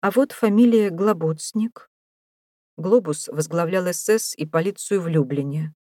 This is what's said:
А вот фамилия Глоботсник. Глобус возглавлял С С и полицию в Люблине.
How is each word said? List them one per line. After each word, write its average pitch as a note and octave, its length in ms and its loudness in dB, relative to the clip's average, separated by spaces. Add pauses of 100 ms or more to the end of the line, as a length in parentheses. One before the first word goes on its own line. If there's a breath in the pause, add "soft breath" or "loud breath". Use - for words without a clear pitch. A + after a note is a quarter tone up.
А G3 100 2
вот C4 220 2
фамилия A3 560 4
Глоботсник. F3+ 1000 -4 (880)
Глобус F3 500 0
возглавлял E3+ 580 -2
С - 220 -4
С A3 300 0
и - 80 -6
полицию F#3 560 -2
в E3 60 -4
Люблине. D3 680 -2 (100)